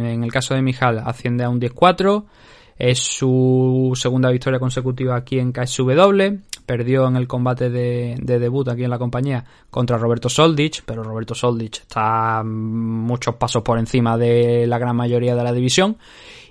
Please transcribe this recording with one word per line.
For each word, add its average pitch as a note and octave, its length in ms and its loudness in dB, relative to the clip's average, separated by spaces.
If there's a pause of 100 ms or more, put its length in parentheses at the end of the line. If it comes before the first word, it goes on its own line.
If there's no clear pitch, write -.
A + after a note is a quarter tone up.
en A#2 200 -2
el A#2 60 -4
caso C3+ 220 -2
de C3 80 0
Michal, B2+ 380 0
asciende A#2+ 460 -4
a A#2+ 40 -2
un B2 80 0
diez A#2+ 140 -2
cuatro, F#3+ 540 2 (520)
es B2 220 2
su B2+ 960 2
segunda B2+ 340 0
victoria B2+ 300 0
consecutiva B2+ 560 -2
aquí B2+ 240 -2
en B2 140 -2
K B2+ 100 -4
S B2+ 180 -4
W, G3 580 4 (260)
perdió B2+ 420 0
en B2+ 80 0
el B2+ 140 -2
combate B2 400 -2
de, A#2+ 500 -4
de B2 200 0
debut B2+ 280 0
aquí A#2+ 160 -4
en B2 60 -2
la A#2+ 80 -2
compañía B2 480 -2 (240)
contra A#2+ 280 0
Roberto A#2 300 0
Soldic, D3+ 580 2
pero A2+ 160 -8
Roberto A2 320 -8
Soldic A#2 440 -2
está A2+ 640 -2
muchos A2+ 920 -4
pasos A#2+ 260 -2
por A#2 180 0
encima A#2 380 2
de A#2+ 500 4
la A#2 120 0
gran B2 180 -2
mayoría A#2+ 360 0
de A#2+ 120 0
la B2 80 0
división, C3 420 2 (560)